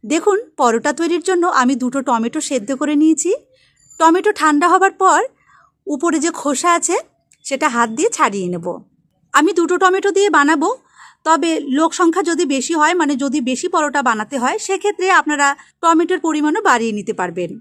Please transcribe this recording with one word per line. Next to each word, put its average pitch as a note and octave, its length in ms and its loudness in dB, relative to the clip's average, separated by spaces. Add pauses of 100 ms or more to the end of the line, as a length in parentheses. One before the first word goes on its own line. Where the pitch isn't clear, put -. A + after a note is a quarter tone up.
দেখুন, E4 340 0 (180)
পরোটা A#3+ 360 2
তৈরির E4 300 -2
জন্য F4 240 0
আমি C4 280 2
দুটো B3 280 -4
টমেটো A#3+ 380 -2
সেদ্ধ C#4+ 280 -4 (120)
করে D4+ 160 -2
নিয়েছি। D#4 340 2 (680)
টমেটো E4+ 320 4
ঠান্ডা D4+ 360 2
হবার F#4+ 340 4
পর F4 180 4 (680)
উপরে D#4+ 320 -2
যে E4 120 0
খোসা E4 420 -2
আছে E4+ 240 0 (480)
সেটা C#4 240 -4
হাত A#3 220 0
দিয়ে E4 260 0
ছাড়িয়ে G3+ 320 -2
নেব। F3 180 -6 (680)
আমি D4+ 180 4
দুটো E4+ 260 0
টমেটো F#4+ 320 2
দিয়ে G4 200 2
বানাবো, D4+ 380 2 (560)
তবে D#4+ 260 2 (280)
লোক E4 160 2
সংখ্যা F4 280 2
যদি E4 240 0
বেশি C4+ 280 -2
হয়, D#4 200 2
মানে D4 220 0
যদি C#4 240 -2
বেশি B3+ 280 -4
পরোটা D4+ 340 0
বানাতে A3+ 360 -2
হয়, C4+ 200 -2
সেক্ষেত্রে F#4+ 520 -4
আপনারা D4 360 2 (340)
টমেটোর E4+ 400 2
পরিমাণও D4+ 420 -2
বাড়িয়ে A#3 360 0
নিতে G#3 140 -8
পারবেন। F3+ 380 -6 (100)